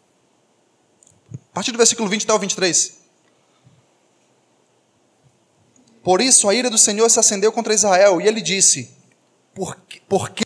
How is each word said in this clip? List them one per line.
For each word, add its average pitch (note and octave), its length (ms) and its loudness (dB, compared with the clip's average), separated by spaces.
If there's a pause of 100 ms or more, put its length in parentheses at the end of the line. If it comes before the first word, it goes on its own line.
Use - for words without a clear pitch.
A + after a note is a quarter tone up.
(1300)
A - 220 -20
partir F3+ 160 -4
do A3+ 80 -8
versículo A3 300 0
vinte G3+ 160 -4
até A3 80 0
o G#3+ 60 2
vinte F#3+ 140 -6
e - 40 -6
três. F3 420 -2 (3000)
Por F#3 180 2
isso B3+ 280 2
a G3 60 2
ira B3 160 -2
do A3 80 -2
Senhor A3 320 2
se A3+ 100 2
acendeu G#3+ 320 0
contra A3 220 -4
Israel, G3 460 4
e D#3+ 60 -2
ele A3 140 0
disse, E3 500 -2 (640)
"Por - 220 -10
que, - 240 -20
por - 300 -4
que - 160 -8